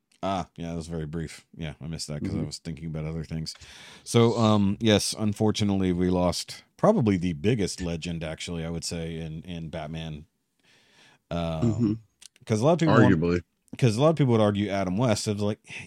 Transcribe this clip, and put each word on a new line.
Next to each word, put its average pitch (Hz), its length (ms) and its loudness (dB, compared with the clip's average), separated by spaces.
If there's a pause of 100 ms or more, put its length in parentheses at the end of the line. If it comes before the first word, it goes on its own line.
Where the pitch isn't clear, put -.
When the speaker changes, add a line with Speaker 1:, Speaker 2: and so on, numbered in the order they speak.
(240)
Speaker 1:
Ah, 92 320 -4
yeah, 85 160 -10
that 85 40 -8
was 80 120 -8
very 80 180 -6
brief. 78 400 -10 (100)
Yeah, 78 240 -10
I 69 80 -14
missed 80 200 -10
that 73 140 -8
'cause 98 100 -4
I - 60 -4
Speaker 2:
Mm-hmm. 78 100 -4
Speaker 1:
was 73 100 -12
thinking 82 300 -12
about 78 180 -8
other 80 180 -6
things. 80 300 -8 (500)
So, 117 360 4
um, 104 400 4
yes, 110 400 4
unfortunately, 101 760 0
we 90 160 2
lost 90 540 -2 (140)
probably 147 400 4
the 87 160 0
biggest 92 460 -2
legend, 85 440 -6
actually, 80 420 -8
I 82 60 -6
would 82 120 -6
say, 82 340 -8
in, 80 260 -10
in 82 260 -10
Batman. 78 560 -10 (1040)
Um, 85 80 -4 (240)
Speaker 2:
Mm-hmm. 110 320 2 (520)
Speaker 1:
'cause 110 160 0
a 127 40 2
lot 165 80 6
of 165 60 0
people 135 160 4
want 101 180 8
Speaker 2:
Arguably. 87 280 0 (360)
Speaker 1:
'cause 113 200 4
a 131 40 2
lot 156 80 6
of 165 60 4
people 139 160 4
would 110 100 6
argue 104 280 2
Adam 95 280 -2
West. 113 300 0
It's 104 140 -2
like, 104 180 -2 (280)